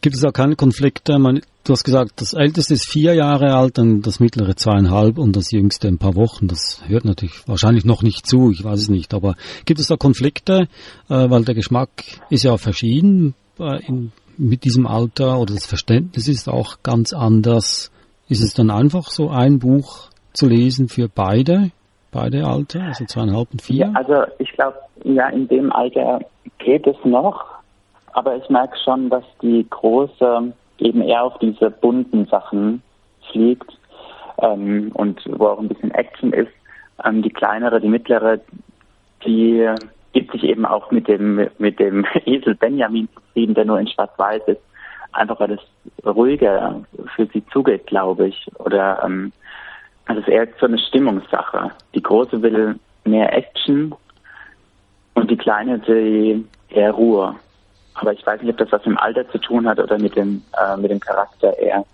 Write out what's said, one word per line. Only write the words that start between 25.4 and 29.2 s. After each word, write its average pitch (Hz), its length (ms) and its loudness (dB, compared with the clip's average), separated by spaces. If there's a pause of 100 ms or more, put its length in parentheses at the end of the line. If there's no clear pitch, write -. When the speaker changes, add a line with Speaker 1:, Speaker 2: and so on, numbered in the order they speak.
Speaker 2:
dem 131 240 0
Alter 123 480 -2 (380)
geht 147 280 0
es 139 180 0
noch, 135 400 0 (680)
aber 123 240 -2
ich 131 120 -12
merk 131 220 2 (140)
schon, 131 260 0
dass 127 140 -2 (180)